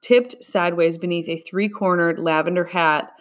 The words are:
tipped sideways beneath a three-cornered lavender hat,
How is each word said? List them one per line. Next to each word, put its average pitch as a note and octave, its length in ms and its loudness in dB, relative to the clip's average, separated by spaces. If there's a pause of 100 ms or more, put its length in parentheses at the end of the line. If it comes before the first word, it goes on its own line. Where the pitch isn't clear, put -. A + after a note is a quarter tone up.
tipped A#3+ 400 2
sideways E3+ 560 0
beneath E3+ 300 -4
a E3 100 -6
three-cornered F#3 800 -2
lavender E3 460 0
hat, E3 560 0